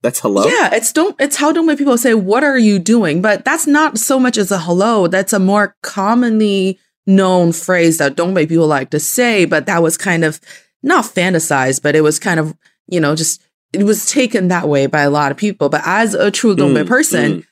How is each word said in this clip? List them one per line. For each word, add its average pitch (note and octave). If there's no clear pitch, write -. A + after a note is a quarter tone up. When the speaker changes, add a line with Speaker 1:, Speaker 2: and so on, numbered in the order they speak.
Speaker 1:
That's -
hello? G2
Speaker 2:
Yeah, -
it's A#3
don't, F4
it's C#4+
how D4+
Dongbei D#4+
people C#4
say, A#3+
"What G#3+
are C#4
you G#3
doing?" F3+
But G#3
that's D#4
not D4
so C4
much B3+
as G3+
a F#3+
hello. F#3
That's F#3+
a G#3
more G3
commonly G#3
known F#3
phrase E3+
that C#3
Dongbei F3
people E3
like C3+
to D3+
say, A3+
but D3+
that F3
was D#3+
kind E3+
of D3+
not C#4
fantasized, D#3
but D3
it D#3
was D#3
kind E3+
of, D#3
you F3+
know, D3
just, D#3+
it G3
was G#3+
taken A3+
that E3+
way C#3
by D3
a C#3+
lot C#3+
of C3+
people. F#3
But D3
as G3+
a G3
true G3+
Dongbei C#3+
Speaker 1:
Mm, F3+
Speaker 2:
person, F3+
Speaker 1:
mm. -